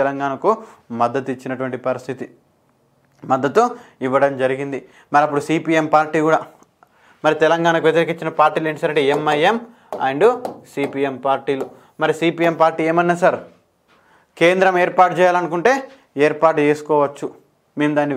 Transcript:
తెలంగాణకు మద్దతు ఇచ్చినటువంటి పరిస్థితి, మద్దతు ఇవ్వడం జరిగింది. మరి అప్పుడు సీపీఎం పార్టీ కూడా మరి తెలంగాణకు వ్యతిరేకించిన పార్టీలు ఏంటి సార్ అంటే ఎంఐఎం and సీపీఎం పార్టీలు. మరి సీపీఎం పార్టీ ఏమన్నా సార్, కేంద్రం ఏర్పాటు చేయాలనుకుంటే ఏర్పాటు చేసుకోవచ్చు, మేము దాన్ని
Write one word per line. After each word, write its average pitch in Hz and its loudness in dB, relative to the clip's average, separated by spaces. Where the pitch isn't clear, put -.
తెలంగాణకు 139 -2
మద్దతు 127 -2
ఇచ్చినటువంటి 127 -8
పరిస్థితి, 123 -8
మద్దతు 139 2
ఇవ్వడం 135 2
జరిగింది. 135 -4
మరి 151 4
అప్పుడు 143 -2
సీపీఎం 160 0
పార్టీ 156 2
కూడా 156 2
మరి 151 2
తెలంగాణకు 165 2
వ్యతిరేకించిన 160 0
పార్టీలు 156 2
ఏంటి 151 -8
సార్ 156 -2
అంటే 151 2
ఎంఐఎం 151 0
and 143 0
సీపీఎం 139 -4
పార్టీలు. 135 -2
మరి 156 0
సీపీఎం 165 0
పార్టీ 160 0
ఏమన్నా 175 2
సార్, 131 2
కేంద్రం 185 4
ఏర్పాటు 175 2
చేయాలనుకుంటే 175 2
ఏర్పాటు 151 2
చేసుకోవచ్చు, 147 -2
మేము 147 0
దాన్ని 143 -2